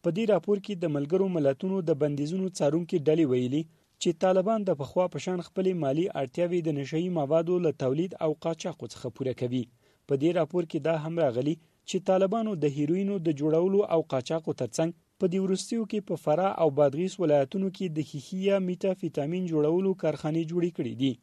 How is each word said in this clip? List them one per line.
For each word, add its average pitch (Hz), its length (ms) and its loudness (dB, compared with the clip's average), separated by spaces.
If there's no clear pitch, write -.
په 175 80 2
دې 202 140 -2
راپور 202 340 2
کې 202 160 -8
د 175 180 -4
ملګرو 151 340 0
ملتونو 175 540 0
د 156 180 2
بندیزونو 151 500 -2
څارونکي 165 500 0
ډلې 156 260 4
ویلي 127 380 0
چې 170 180 0
طالبان 190 420 2
د 185 180 0
پخوا 180 280 0
په 151 120 -8
شان 185 220 -4
خپلې 185 400 -2
مالي 147 260 0
اړتیاوې 170 540 -2
د 156 160 -2
نشه 139 220 -4
یي 180 100 -2
موادو 165 500 2
له 160 200 2
تولید 147 320 0
او 156 120 0
قاچاقو 165 600 -6
څخه - 220 -10
پوره 131 180 -4
کوي. 123 300 -2
په 143 60 2
دې 143 200 2
راپور 175 280 0
کې 165 160 -4
دا 160 180 0
هم 160 220 -6
راغلي 139 360 2
چې - 180 -4
طالبانو 190 500 2
د 147 200 0
هیروینو 185 420 0
د 160 200 0
جوړولو 165 420 2
او 165 100 4
قاچاقو 160 500 -4
ترڅنګ 160 360 -2
په 196 120 -2
دې 185 120 0
وروستیو 190 460 -2
کې 214 220 -4
په 175 80 -4
فراه 175 440 2
او 165 120 4
بادغیس 147 440 2
ولایتونو 165 540 2
کې 190 180 -6
د 156 120 -4
ښیښې 151 420 -8
یا 196 180 2
میټافیتامین 180 920 -2
جوړولو 165 400 2
کارخانې 160 460 -2
جوړې 175 220 0
کړې 123 240 -6
دي. 127 280 0